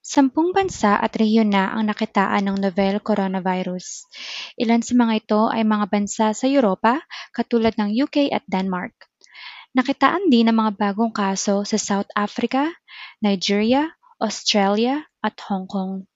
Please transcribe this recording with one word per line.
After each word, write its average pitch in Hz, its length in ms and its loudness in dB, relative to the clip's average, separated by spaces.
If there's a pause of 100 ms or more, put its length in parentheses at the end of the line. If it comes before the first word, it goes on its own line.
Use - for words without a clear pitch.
Sampung 285 480 0
bansa 359 480 0
at - 160 -2
rehiyon 214 400 2
na 190 160 2
ang 220 160 -2
nakitaan 202 640 0
ng 196 80 -2
novel 196 400 0
coronavirus. 185 1120 -4 (480)
Ilan 233 240 2
sa 247 160 0
mga 226 160 2
ito 214 320 2
ay 226 160 -2
mga 208 260 2
bansa 208 460 0
sa - 160 -4
Europa, 240 560 2 (240)
katulad 226 480 0
ng 208 240 -2
U 302 80 -2
K 285 240 2
at - 160 -2
Denmark. 190 420 -4 (880)
Nakitaan 277 480 2
din 233 240 6
ang 226 80 2
mga 220 160 0
bagong 208 400 -2
kaso 196 480 0
sa 202 160 -2
South 202 400 -2
Africa, 240 480 -2 (560)
Nigeria, 214 720 0 (240)
Australia, 220 880 0 (160)
at - 240 -4
Hong 190 240 -6
Kong. 190 340 -6 (120)